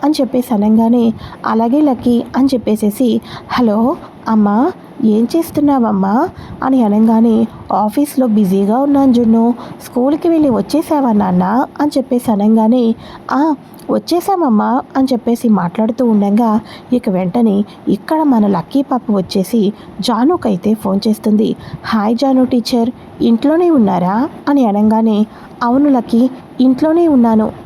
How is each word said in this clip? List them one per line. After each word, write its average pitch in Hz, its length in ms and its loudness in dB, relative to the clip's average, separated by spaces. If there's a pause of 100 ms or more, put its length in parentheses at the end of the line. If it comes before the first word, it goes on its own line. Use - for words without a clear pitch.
అని 302 160 0
చెప్పేసి 247 340 -2
అనగానే, 226 580 2 (340)
"అలాగే 233 340 0
లక్కీ" 247 440 0 (120)
అని 269 180 2
చెప్పేసేసి, 220 640 -2 (300)
"హలో 233 460 0 (320)
అమ్మా, 220 440 2 (320)
ఏం 220 320 2
చేస్తున్నావమ్మా?" 262 920 0 (340)
అని 262 200 2
అనగానే, 220 640 2 (260)
"ఆఫీస్లో 254 540 0
బిజీగా 202 520 2
ఉన్నాను 277 340 2
జున్ను." 226 420 2 (300)
"స్కూల్కి 285 440 -2
వెళ్ళి 311 200 2
వచ్చేసావా 262 640 0
నాన్న?" 202 540 0 (140)
అని 302 180 0
చెప్పేసి 247 320 -2
అనగానే, 220 640 2 (360)
"ఆ, 294 240 0 (360)
వచ్చేసామమ్మా" 262 920 0 (140)
అని 269 160 2
చెప్పేసి 233 360 -2
మాట్లాడుతూ 220 560 -2
ఉండగా, 214 560 2 (320)
ఇక 247 160 -2
వెంటనే 196 560 0 (240)
ఇక్కడ 311 340 -2
మన 233 240 2
లక్కీ 196 360 -2
పాప 269 280 -4
వచ్చేసి 202 640 -2 (280)
జానుకైతే 226 720 0
ఫోన్ 202 340 -2
చేస్తుంది. 214 480 0 (280)
"హాయ్ 220 320 -2
జాను 262 280 2
టీచర్, 240 460 -2 (320)
ఇంట్లోనే 294 480 2
ఉన్నారా?" 202 580 0 (200)
అని 277 180 2
అనగానే, 214 600 2 (360)
"అవును 262 260 2
లక్కీ, 247 420 2 (300)
ఇంట్లోనే 311 480 2
ఉన్నాను, 233 420 2 (160)